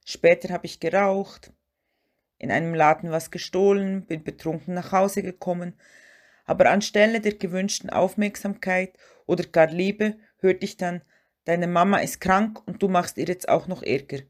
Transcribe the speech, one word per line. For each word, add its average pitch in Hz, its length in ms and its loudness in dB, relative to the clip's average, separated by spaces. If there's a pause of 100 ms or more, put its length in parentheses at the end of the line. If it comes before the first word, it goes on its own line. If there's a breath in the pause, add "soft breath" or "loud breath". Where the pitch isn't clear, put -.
Später 175 480 2
habe 175 140 -6
ich - 120 -14
geraucht, 196 760 -2 (800)
in - 140 -8
einem 165 240 0
Laden 156 360 2
was 160 200 -6
gestohlen, 190 760 0
bin 160 200 -10
betrunken 160 500 -8
nach 175 180 -6
Hause 196 300 0
gekommen. 180 500 -8 (720 soft breath)
Aber 127 260 2
anstelle 208 520 2
der 208 140 -2
gewünschten 190 520 -4
Aufmerksamkeit 190 1040 -2 (320 soft breath)
oder 165 200 0
gar 160 240 4
Liebe 208 500 -2 (220 soft breath)
hörte 185 260 0
ich - 100 -14
dann: 175 240 -6 (440)
„Deine 175 220 0
Mama 175 300 4
ist - 240 -4
krank 202 460 0
und - 160 -6
du 196 60 2
machst 180 280 0
ihr 165 100 -4
jetzt 180 220 -6
auch 160 200 2
noch 180 140 -8
Ärger.“ 139 360 -4 (120)